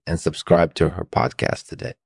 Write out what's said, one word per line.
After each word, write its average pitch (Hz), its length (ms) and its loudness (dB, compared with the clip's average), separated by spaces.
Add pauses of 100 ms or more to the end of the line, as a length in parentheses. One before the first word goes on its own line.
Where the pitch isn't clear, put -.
and 82 140 -2
subscribe - 540 2
to 80 160 2
her - 140 -6
podcast - 640 -2
today. - 280 -10 (120)